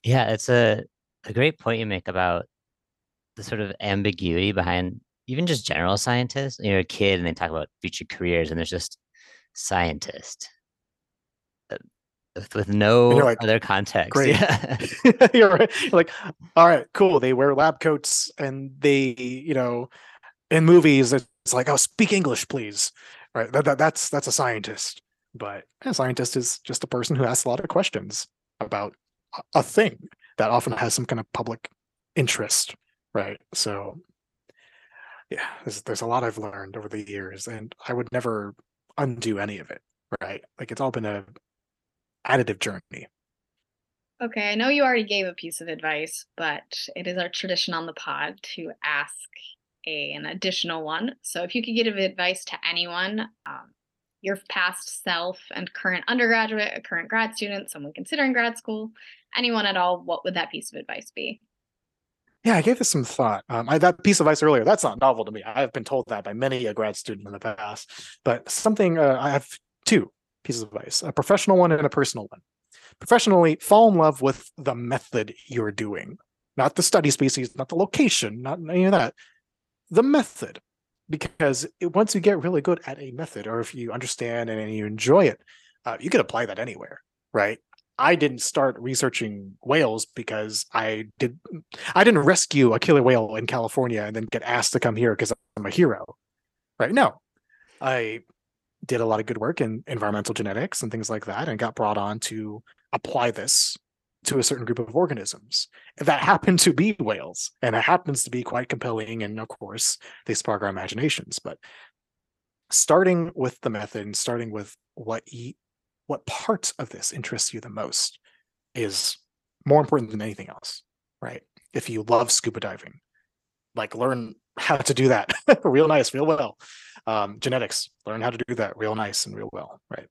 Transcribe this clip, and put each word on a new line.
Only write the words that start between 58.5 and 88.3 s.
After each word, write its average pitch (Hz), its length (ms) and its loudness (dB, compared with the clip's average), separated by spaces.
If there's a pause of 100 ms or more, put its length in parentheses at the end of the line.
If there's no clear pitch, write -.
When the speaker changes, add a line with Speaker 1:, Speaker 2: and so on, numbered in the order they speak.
Speaker 3:
school, 220 320 -10 (440)
anyone 233 300 0
at 196 120 0
all, 180 260 0
what 175 200 -6
would 180 120 -6
that 165 160 -4
piece - 200 -14
of - 80 -14
advice - 360 -14
be? - 260 -10 (1040)
Speaker 2:
Yeah, 226 120 4
I 165 60 4
gave 240 160 4
this - 120 0
some 139 140 0
thought. 107 460 -2
Um, 117 200 -4
I, 156 100 4
that 175 240 4
piece 196 160 4
of 151 80 4
advice 151 160 4
earlier, 143 200 6
that's 202 200 4
not 120 180 -2
novel 117 240 2
to 107 60 -14
me. 104 120 -12
I 113 180 -4
have 127 120 -2
been 120 100 -8
told 127 260 -2
that 101 140 -6
by 104 100 -10
many 123 340 -2
a 104 80 -6
grad 107 200 -4
student 101 300 -12
in 101 80 -16
the 101 60 -16
past. - 500 -10 (340)
But - 260 -2
something, 196 500 0
uh, 135 200 4
I 143 120 -2
have 139 160 -2 (380)
two - 260 2 (320)
pieces 117 200 -6
of 104 100 -12
advice, - 300 -6
a 156 80 -8
professional 190 460 4
one 175 140 6
and 151 140 2
a 135 40 2
personal 123 400 -2
one. - 120 -20 (580)
Professionally, 175 600 6
fall 220 300 8
in 180 60 4
love 151 240 4
with 135 360 -2
the 131 180 -4
method 120 580 -4 (140)
you're 110 240 -4
doing, 101 460 -8 (400)
not 127 180 0
the 175 80 0
study 156 280 4
species, 131 440 0
not 135 140 -8
the 170 60 -8
location, 202 680 0
not 147 180 -8 (100)
any 180 160 2
of 196 60 4
that. 131 220 2 (800)
The 202 120 6
method, - 560 0 (500)
because 147 580 -2 (120)
it, 175 140 -4
once 208 220 2
you 185 60 0
get 190 200 4
really 165 200 0
good 170 260 2
at 147 120 -12
a 135 120 -14
method, 123 340 -12
or 113 140 -4
if 117 160 -8
you 117 160 -8
understand 117 580 -6
and, 110 100 -4
and 107 140 -6
you 107 140 -4
enjoy 120 380 4
it, - 140 2 (460)
uh, 113 140 -6
you 190 100 -8
could 233 120 4
apply - 260 -2
that 98 120 -10
anywhere, - 420 -12 (320)
right? 107 260 0 (400)
I 156 160 6
didn't 139 260 0